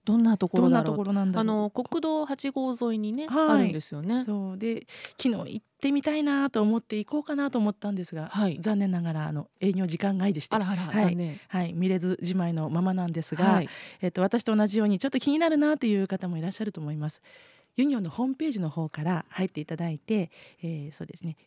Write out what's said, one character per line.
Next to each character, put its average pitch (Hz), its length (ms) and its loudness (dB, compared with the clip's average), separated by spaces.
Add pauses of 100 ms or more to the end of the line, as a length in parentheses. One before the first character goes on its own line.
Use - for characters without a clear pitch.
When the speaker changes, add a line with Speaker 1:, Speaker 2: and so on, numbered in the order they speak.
Speaker 1:
ど 214 120 4
ん 233 40 6
な 226 160 6
と 180 100 2
こ 180 120 2
ろ 170 100 8
だ - 0 -
ろ - 0 -
う。 - 20 8
Speaker 2:
ど 170 100 6
ん - 20 2
な - 80 0
と - 40 0
こ 208 80 0
ろ 196 100 0
な 196 120 2
ん 190 60 2
だ 185 80 0
ろ - 0 -
う。 - 20 2
Speaker 1:
あ 220 200 2
の、 208 100 0
国 247 280 -4
道 311 280 0
八 277 240 -4
号 262 280 -2
沿 233 160 0
い 220 40 -2
に 214 120 -4
ね、 277 160 -4
Speaker 2:
は 311 180 2
い。 311 40 4
Speaker 1:
あ 302 140 6
る - 60 2
ん - 20 -4
で 156 100 -4
す - 100 -14
よ 147 120 -8
ね。 240 200 0
Speaker 2:
そ 196 300 -4
う。 185 60 -10
で、 226 260 -4 (320)
昨 262 120 0
日 196 240 -4
行 214 100 -10
っ - 20 -20 (160)
て 277 100 2
み 285 120 2
た 302 120 0
い 311 60 0
な 277 300 2
と 220 100 2
思 214 160 4
っ - 20 0
て、 - 180 -6
行 208 100 -4
こ 302 140 -2
う - 20 -6
か 302 120 -4
な 285 140 0
と 262 80 -2
思 208 140 2
っ - 20 -2
た - 160 -8
ん 202 60 -2
で 180 100 -4
す - 80 -14
が、 160 140 -6
Speaker 1:
は 202 200 0
い。 160 140 -2
Speaker 2:
残 208 160 0
念 196 140 2
な 175 100 0
が 170 120 -2
ら、 156 120 -2
あ 156 60 -4
の、 147 180 -6 (120)
営 190 120 2
業 185 140 0
時 165 100 -4
間 196 220 0
外 196 120 2
で 151 100 -2
し - 60 -8
て、 - 80 -2
Speaker 1:
あ 220 40 4
ら 190 100 -2
あ 202 60 0
ら、 180 80 -2
Speaker 2:
は 156 80 -6 (100)
い。 208 40 4
Speaker 1:
残 175 120 2
念。 165 300 -4
Speaker 2:
は 180 160 -2
い。 170 100 -4
見 180 160 0
れ 185 80 2
ず 180 240 0
じ 180 140 -2
ま 175 140 0
い 170 40 -2
の 156 160 -2
ま 170 140 0
ま 185 100 2
な 180 140 -2
ん 170 40 -2
で 160 120 -4
す - 100 -4
が、 170 120 2
Speaker 1:
は 202 180 6
い。 - 60 -6 (320)
Speaker 2:
え 185 80 0
っ - 20 -12
と、 185 100 0
私 208 220 2
と 220 120 2
同 214 120 4
じ 202 100 0
よ 214 80 4
う - 20 4
に 196 120 2
ち - 60 -2
ょ - 20 2
っ - 20 0
と 269 80 -2
気 277 140 0
に 311 80 2
な 330 100 4
る 311 80 4
な 302 220 4
と 247 80 0
い 208 80 4
う 190 120 2
方 190 200 -4
も 175 100 -4
い 156 40 -4
ら 170 80 -2
っ - 20 -6
し - 100 -6
ゃ 214 40 -2
る 208 60 -4
と - 80 -10
思 151 120 -6
い 156 60 -6
ま 151 120 -4
す。 - 140 -14 (540)
ユ 262 80 4
ニ 285 100 2
オ 220 60 0
ン - 20 -2
の 165 80 -6
ホ 247 140 -2
ー - 20 0
ム 262 80 -2
ペ 311 140 -4
ー - 20 -2
ジ 214 100 -2
の 160 80 0
方 156 200 -4
か 151 140 -8
ら 170 260 0
入 190 180 -2
っ - 20 -2
て - 100 -10
い 156 60 -6
た 165 100 -8
だ 170 140 -4
い 156 80 -4
て、 208 320 -2 (320)
え 156 320 -8
ー、 - 20 -18
そ 165 100 -12
う - 20 -14
で - 100 -16
す - 80 -12
ね、 160 100 -6 (120)